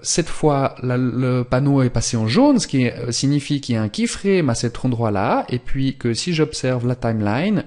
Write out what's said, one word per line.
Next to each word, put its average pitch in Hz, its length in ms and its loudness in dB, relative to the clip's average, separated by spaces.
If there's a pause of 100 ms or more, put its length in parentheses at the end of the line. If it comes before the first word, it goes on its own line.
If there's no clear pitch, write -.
cette - 260 -2
fois, 139 540 0
la, 123 160 -2
le 127 460 0
panneau 135 400 2
est 123 80 2
passé - 260 -2
en 110 100 0
jaune, 247 300 4
ce 185 80 0
qui, 127 220 0
euh, 120 240 -4
signifie 139 500 0
qu'il 120 140 -2
y - 20 2
a 110 60 0
un 110 40 0
keyframe 196 600 0
à 117 60 0
cet - 280 -4
endroit-là, 117 640 0
et 127 100 -2
puis 135 380 0
que 117 180 -2
si 180 180 -2
j'observe 131 540 -2
la 123 80 0
timeline, 117 720 0